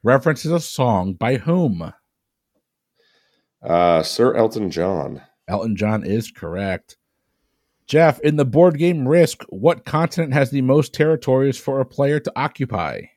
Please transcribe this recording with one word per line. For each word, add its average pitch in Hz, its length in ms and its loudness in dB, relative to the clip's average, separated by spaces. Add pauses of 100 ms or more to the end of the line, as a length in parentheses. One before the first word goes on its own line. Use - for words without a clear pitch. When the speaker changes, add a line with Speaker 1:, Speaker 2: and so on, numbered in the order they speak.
Speaker 1:
references 135 480 0
a 170 100 0
song 98 520 -2
by 117 220 -2
whom? 123 560 -2 (1700)
Speaker 2:
Uh, 85 400 4
Sir - 340 0
Elton 110 360 0
John. 85 500 -4 (280)
Speaker 1:
Elton 110 260 -4
John 107 300 -2
is 110 260 -4
correct. 90 640 -8 (920)
Jeff, 156 360 2
in 151 160 2
the 143 80 2
board 156 320 4
game 165 300 0
Risk, 160 420 2
what 117 360 0
continent 160 480 -2
has 139 180 0
the 139 100 -2
most 135 320 2
territories 139 640 0
for 135 240 -4
a 127 40 0
player 143 360 -2
to - 160 -8
occupy? 104 640 -6 (160)